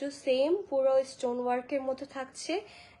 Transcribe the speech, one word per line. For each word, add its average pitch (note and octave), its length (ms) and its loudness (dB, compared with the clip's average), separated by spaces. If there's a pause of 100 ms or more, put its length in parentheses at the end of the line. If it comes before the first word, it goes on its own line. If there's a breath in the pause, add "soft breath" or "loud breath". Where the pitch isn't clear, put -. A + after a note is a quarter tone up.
to C#4+ 80 -4 (160)
same C#4 300 4 (140)
পুরো C4+ 340 4
স্টোন B3 360 -4
ওয়ার্কের B3+ 420 0
মধ্যে C4 240 -4
থাকছে। C#4 540 -6 (400 loud breath)